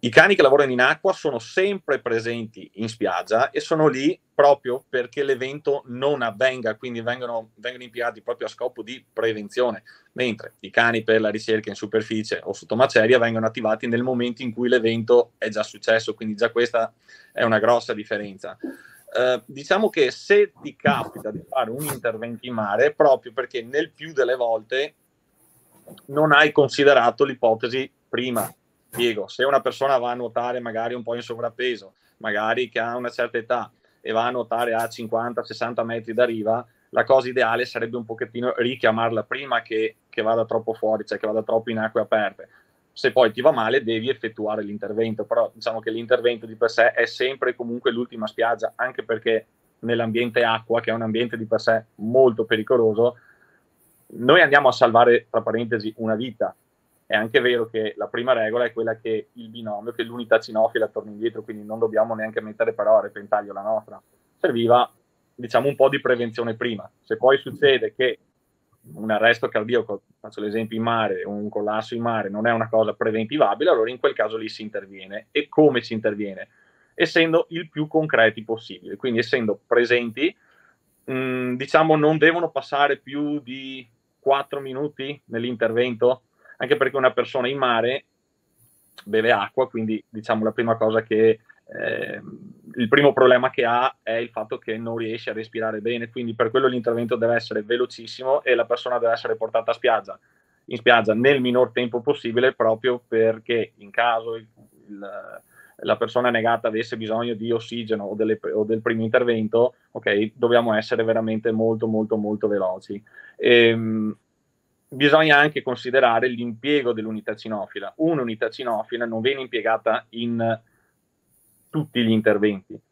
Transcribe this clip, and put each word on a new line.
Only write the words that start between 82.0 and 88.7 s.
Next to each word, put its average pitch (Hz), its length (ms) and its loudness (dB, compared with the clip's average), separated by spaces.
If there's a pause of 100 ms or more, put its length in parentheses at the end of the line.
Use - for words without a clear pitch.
devono 165 320 2
passare 139 480 0
più 147 420 -6
di 131 480 -14 (320)
quattro 139 400 0
minuti 139 680 -8
nell'intervento, 120 960 0 (360)
anche - 160 2
perché 131 220 0
una 127 160 4
persona 123 340 -2
in 139 120 -4
mare 123 460 0 (1000)